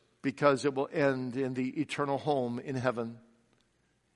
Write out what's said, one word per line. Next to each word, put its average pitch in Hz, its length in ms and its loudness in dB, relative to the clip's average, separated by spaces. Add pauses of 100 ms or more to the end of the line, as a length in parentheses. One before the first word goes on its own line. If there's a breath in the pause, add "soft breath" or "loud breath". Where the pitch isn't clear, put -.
(220)
because 139 420 4
it 139 100 2
will 135 200 -2
end 131 420 2
in 131 180 -2
the 127 280 -2
eternal 139 360 -2
home 127 420 0
in 139 160 -6
heaven. 117 420 -2 (1000)